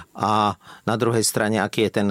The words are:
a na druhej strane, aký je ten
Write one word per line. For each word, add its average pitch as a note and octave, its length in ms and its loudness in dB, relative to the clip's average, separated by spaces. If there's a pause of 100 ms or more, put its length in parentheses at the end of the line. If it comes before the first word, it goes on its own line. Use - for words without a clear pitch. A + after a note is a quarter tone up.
(160)
a G#2 400 0 (320)
na A2 80 0
druhej A#2 320 0
strane, A2 320 0
aký G#2 240 0
je G2+ 80 0
ten G#2 200 0